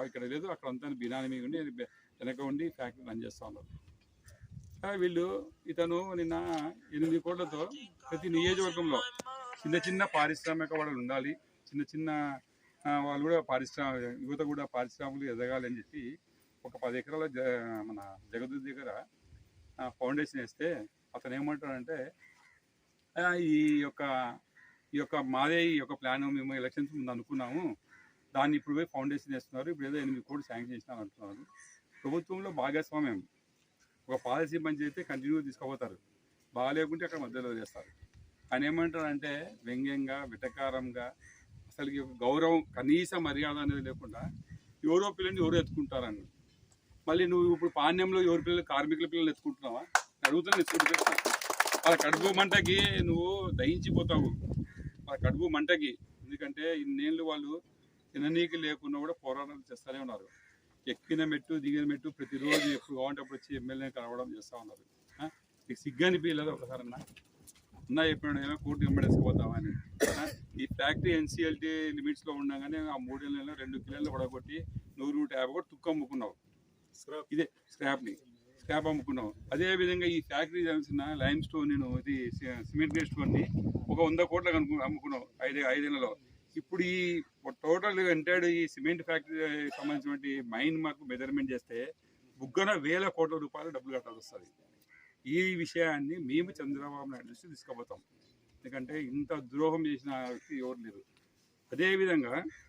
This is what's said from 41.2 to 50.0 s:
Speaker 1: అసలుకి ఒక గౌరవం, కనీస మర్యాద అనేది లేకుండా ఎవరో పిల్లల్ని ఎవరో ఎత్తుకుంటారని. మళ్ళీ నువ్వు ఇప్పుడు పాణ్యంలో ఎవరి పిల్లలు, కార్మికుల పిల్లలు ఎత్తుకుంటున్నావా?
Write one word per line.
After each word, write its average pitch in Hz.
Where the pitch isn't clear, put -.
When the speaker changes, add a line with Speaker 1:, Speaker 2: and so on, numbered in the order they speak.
Speaker 1:
అసలుకి 139
ఒక 127
గౌరవం, 160
కనీస 160
మర్యాద 147
అనేది 143
లేకుండా 127
ఎవరో 185
పిల్లల్ని 190
ఎవరో 165
ఎత్తుకుంటారని. 123
మళ్ళీ 175
నువ్వు 175
ఇప్పుడు 165
పాణ్యంలో 185
ఎవరి 170
పిల్లలు, 175
కార్మికుల 151
పిల్లలు 160
ఎత్తుకుంటున్నావా? 139